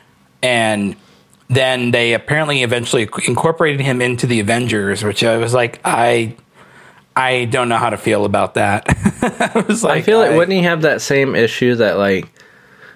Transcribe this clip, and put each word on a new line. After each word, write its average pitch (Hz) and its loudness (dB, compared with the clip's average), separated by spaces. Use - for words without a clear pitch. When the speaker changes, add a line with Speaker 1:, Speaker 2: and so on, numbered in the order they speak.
Speaker 1:
and 107 0
then 127 0
they 117 2
apparently 147 -2
eventually 120 -2
incorporated 147 0
him 131 -2
into 123 -2
the 120 0
Avengers, 107 -2
which 104 -2
I 113 2
was 117 -2
like, 120 0
I, 117 0
I 127 0
don't 123 0
know 117 2
how 117 0
to 104 -2
feel 104 0
about 101 0
that. 104 0
<laughs> - 0
I 226 -2
was 208 -2
Speaker 2:
I 165 0
Speaker 1:
like, 160 -2
Speaker 2:
feel 220 4
like, 208 4
Speaker 1:
I 156 2
Speaker 2:
wouldn't 180 2
he 180 2
have 170 0
that 143 2
same 135 0
issue 120 2
that, 101 2
like, 98 0